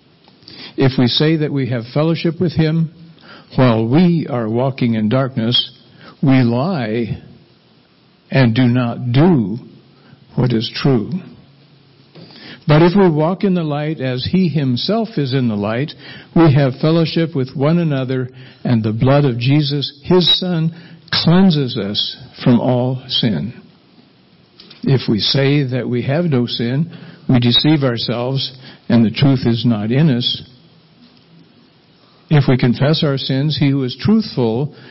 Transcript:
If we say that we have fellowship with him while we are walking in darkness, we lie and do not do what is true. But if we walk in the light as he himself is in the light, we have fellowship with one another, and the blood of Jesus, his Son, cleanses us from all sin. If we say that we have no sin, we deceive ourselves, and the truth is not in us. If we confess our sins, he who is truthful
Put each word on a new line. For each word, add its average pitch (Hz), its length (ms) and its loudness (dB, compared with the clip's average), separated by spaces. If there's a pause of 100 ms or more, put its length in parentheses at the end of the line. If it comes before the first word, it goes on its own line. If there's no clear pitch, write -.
(760)
If 135 200 2
we 127 100 4
say 156 300 0
that 147 140 -2
we 135 180 -2
have 117 140 -6 (100)
fellowship 165 480 -2
with 175 120 -2
him 160 380 0 (640)
while 113 320 2
we 170 420 2
are 117 200 -4
walking 120 460 -2
in 107 140 0
darkness, 123 480 0 (640)
we 131 200 4
lie 120 800 -2 (1080)
and 123 240 2
do 131 100 2
not 120 480 -2
do 123 460 2 (800)
what 123 180 0
is 110 200 -2
true. 117 380 0 (1600)
But 151 160 6
if 175 120 4
we 190 140 6
walk 160 340 -2
in 196 100 2
the 175 100 -2
light 151 360 -4
as 127 260 -4
he 185 240 0
himself 156 680 -2
is 135 160 -2
in 131 140 0
the 110 80 -2
light, 110 380 -4 (420)
we 160 180 6
have 135 260 2
fellowship 165 540 0
with 131 220 -6
one 156 240 0
another, 131 500 -4 (340)
and 113 200 0
the 110 100 -2
blood 135 320 2
of 120 140 -2
Jesus, 139 640 -2
his 180 360 2
Son, 165 320 -2 (400)
cleanses 160 640 2
us 101 420 -6 (260)
from 120 160 4
all 127 480 -2
sin. 101 460 -4 (1300)
If 139 260 0
we 107 100 0
say 139 440 0
that 123 260 -4
we 120 140 -2
have 147 220 -2
no 127 200 0
sin, 131 440 -4 (380)
we 127 120 4
deceive 139 440 2
ourselves, 120 720 -4 (300)
and 117 160 4
the 104 80 2
truth 135 340 2
is 117 200 0
not 110 260 0
in 151 180 2
us. 120 340 -2 (1900)
If 147 180 4
we 131 100 4
confess 131 460 0
our 139 140 0
sins, 139 420 -4
he 143 100 2
who 135 140 0
is 123 160 -6
truthful 147 760 -2 (160)